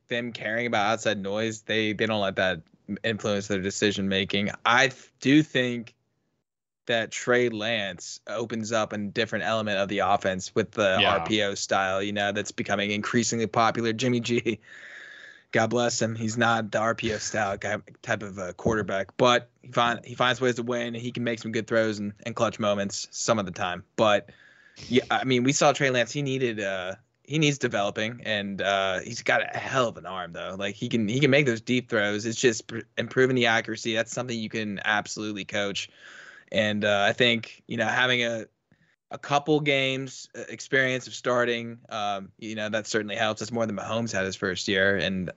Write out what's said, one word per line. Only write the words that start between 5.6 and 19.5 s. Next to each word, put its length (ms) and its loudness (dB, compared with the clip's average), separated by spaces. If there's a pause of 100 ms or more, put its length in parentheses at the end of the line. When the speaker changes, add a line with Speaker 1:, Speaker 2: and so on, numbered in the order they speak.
Speaker 1:
that 240 0
Trey 400 2
Lance 800 -4
opens 440 -4
up 200 0
a 60 -4
different 460 -2
element 340 0
of 100 0
the 120 0
offense 540 2
with 180 0
the 280 4
Speaker 2:
Yeah. 40 6
Speaker 1:
R 160 4
P 220 0
O 120 -2
style, 480 0
you 100 -4
know, 200 0
that's 200 -4
becoming 400 -2
increasingly 560 0
popular. 440 2
Jimmy 280 0
G, 400 0 (920)
God 180 4
bless 300 0
him, 160 0
he's 220 -4
not 340 2
the 60 0
R 160 2
P 180 -2
O 60 -2
style 400 -2
guy, 200 -4 (240)
type 200 -4
of 160 -10
a 160 -8
quarterback, 640 -2
but 320 4 (120)